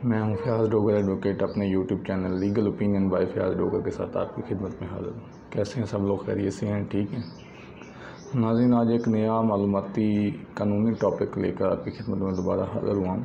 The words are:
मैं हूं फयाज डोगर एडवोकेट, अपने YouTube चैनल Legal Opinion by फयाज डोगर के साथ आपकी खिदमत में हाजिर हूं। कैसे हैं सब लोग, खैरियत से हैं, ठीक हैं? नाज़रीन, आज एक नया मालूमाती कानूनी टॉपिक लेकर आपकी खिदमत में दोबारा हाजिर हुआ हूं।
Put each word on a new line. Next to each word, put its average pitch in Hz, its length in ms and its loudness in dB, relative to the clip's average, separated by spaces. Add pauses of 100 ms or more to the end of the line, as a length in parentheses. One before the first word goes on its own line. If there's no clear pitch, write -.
मैं 117 160 4
हूं 107 160 0
फयाज 113 320 2
डोगर 107 260 4
एडवोकेट, 98 480 2
अपने 98 340 0
YouTube 95 300 0
चैनल 92 340 0
Legal 101 280 2
Opinion 98 440 2
by 92 140 4
फयाज 92 300 0
डोगर 90 220 0
के 95 120 -2
साथ 92 260 -4
आपकी 98 260 -4
खिदमत 95 400 -6
में 90 80 -8
हाजिर 95 180 -8
हूं। - 440 -14
कैसे 107 280 -2
हैं 104 60 0
सब 104 120 -2
लोग, 98 280 0
खैरियत 101 260 0
से - 140 -4
हैं, 104 220 -2
ठीक 101 220 0
हैं? - 140 -4 (1120)
नाज़रीन, 117 380 4
आज 117 160 4
एक 117 180 2
नया 110 340 2
मालूमाती 104 880 2
कानूनी 104 600 0
टॉपिक 101 460 0
लेकर 95 260 0
आपकी - 260 0
खिदमत 98 280 -6
में 95 160 0
दोबारा 92 300 0
हाजिर 101 300 -2
हुआ 95 140 0
हूं। 98 160 -2